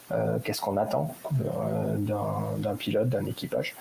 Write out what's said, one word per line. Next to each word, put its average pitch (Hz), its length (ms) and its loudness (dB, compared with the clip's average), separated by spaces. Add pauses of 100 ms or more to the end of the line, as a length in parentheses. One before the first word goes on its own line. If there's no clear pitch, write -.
(120)
euh, 110 320 2
qu'est-ce - 160 -2
qu'on 98 160 0
attend, 139 400 0 (240)
euh, 107 560 0
d'un, 104 260 0 (360)
d'un 104 180 0
pilote, 107 320 2
d'un 107 180 2
équipage. - 540 -2